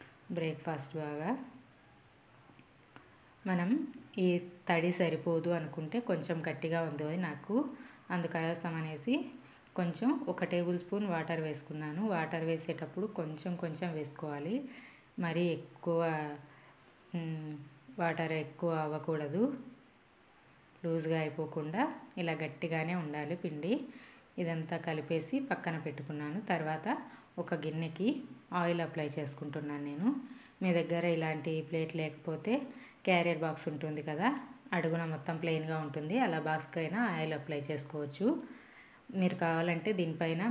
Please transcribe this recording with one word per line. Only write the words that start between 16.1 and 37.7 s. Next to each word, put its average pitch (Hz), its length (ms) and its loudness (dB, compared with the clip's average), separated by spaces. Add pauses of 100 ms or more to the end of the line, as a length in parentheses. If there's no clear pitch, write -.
మ్, 156 380 -4 (480)
వాటర్ 160 320 2 (100)
ఎక్కువ 165 260 -2 (140)
అవ్వకూడదు, 151 580 0 (1400)
లూజ్గా 165 380 2
అయిపోకుండా 156 600 -2 (380)
ఇలా 165 200 2
గట్టిగానే 160 520 0 (100)
ఉండాలి 151 400 -2
పిండి. 151 280 -2 (680)
ఇదంతా 165 340 0 (120)
కలిపేసి 160 480 0 (160)
పక్కన 170 240 0 (100)
పెట్టుకున్నాను. 147 540 -4 (120)
తర్వాత 160 360 0 (540)
ఒక 175 220 -2
గిన్నెకి 165 460 0 (500)
ఆయిల్ 170 260 4
అప్లై 151 200 -2 (100)
చేసుకుంటున్నాను 147 760 -4
నేను. 160 200 0 (520)
మీ 185 160 4
దగ్గర 170 280 4 (100)
ఇలాంటి 160 380 0 (160)
ప్లేట్ 160 320 0
లేకపోతే 156 520 -2 (540)
క్యారియర్ 170 380 6
బాక్స్ 156 260 -2
ఉంటుంది 151 380 -2
కదా, 156 180 2 (500)
అడుగున 165 260 4 (100)
మొత్తం 156 300 -2
ప్లెయిన్గా 160 420 2
ఉంటుంది, 151 300 -2 (100)
అలా 165 140 2 (100)
బాక్స్కైనా 156 500 0 (160)
ఆయిల్ 156 240 0
అప్లై 147 200 -4 (100)
చేసుకోవచ్చు. 147 580 -2 (920)